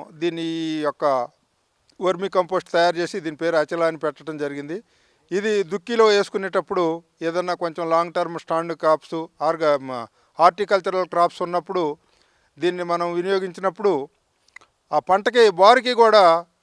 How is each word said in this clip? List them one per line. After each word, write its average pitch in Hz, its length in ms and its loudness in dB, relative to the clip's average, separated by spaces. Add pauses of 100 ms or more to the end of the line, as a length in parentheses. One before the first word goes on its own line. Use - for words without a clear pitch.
(120)
దీన్ని 165 320 -6 (100)
ఈ 160 140 -6 (120)
యొక్క 147 240 -4 (960)
వర్మీ 185 280 -2
కంపోస్ట్ 180 440 -4
తయారు 170 240 2
చేసి 175 240 -6
దీని 156 160 -10
పేరు 165 200 -2
అచల 160 280 -2
అని 160 140 -2
పెట్టడం 156 400 -8
జరిగింది. 143 380 -8 (540)
ఇది 202 220 -4 (100)
దుక్కిలో 208 440 0
వేసుకునేటప్పుడు 196 800 0 (360)
ఏదన్నా 175 340 -4
కొంచెం 170 360 -6
లాంగ్ 165 240 0
టర్మ్ 170 240 -4
స్టాండ్ 165 360 -4
క్రాప్స్, 156 440 0 (240)
ఆర్గా-, 156 360 0
మ-, 127 260 -10 (340)
హార్టికల్చరల్ 185 680 2
క్రాప్స్ 170 340 0
ఉన్నప్పుడు 175 420 -4 (720)
దీన్ని 180 260 -4
మనం 175 300 -2
వినియోగించినప్పుడు 190 760 -2 (1000)
ఆ 151 60 0
పంటకి, 208 520 4
బారుకి 220 420 6
కూడా 208 520 6 (180)